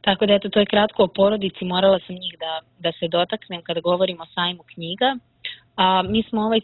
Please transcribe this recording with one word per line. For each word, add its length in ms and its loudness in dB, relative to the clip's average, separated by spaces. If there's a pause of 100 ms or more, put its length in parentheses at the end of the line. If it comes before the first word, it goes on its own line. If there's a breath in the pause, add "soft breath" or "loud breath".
Tako 260 0
da, 80 4
eto, 140 0
to 120 2
je 60 4
kratko 380 2
o 40 0
porodici, 560 0
morala 420 2
sam 80 -12
njih 260 -14
da, 200 -8 (180)
da 140 -4
se 160 -8
dotaknem 540 -4
kada 180 -6
govorim 400 0
o 60 -14
sajmu 360 -6 (120)
knjiga. 420 -2 (600 loud breath)
A, 260 2
mi 200 0
smo 200 -2
ovaj 220 0